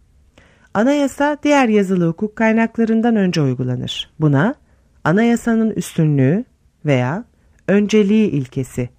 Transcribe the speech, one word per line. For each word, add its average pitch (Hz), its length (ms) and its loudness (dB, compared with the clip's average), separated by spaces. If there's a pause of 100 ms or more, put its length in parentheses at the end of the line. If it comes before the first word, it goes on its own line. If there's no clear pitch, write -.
(760)
Anayasa 285 680 0
diğer 285 260 2
yazılı 190 400 2
hukuk 208 280 -6
kaynaklarından 226 800 0
önce 185 240 0
uygulanır. 127 720 -4 (100)
Buna 151 340 2 (500)
anayasanın 226 680 0
üstünlüğü 156 760 0 (400)
veya 143 400 -2 (440)
önceliği 208 640 2
ilkesi 127 580 -6 (100)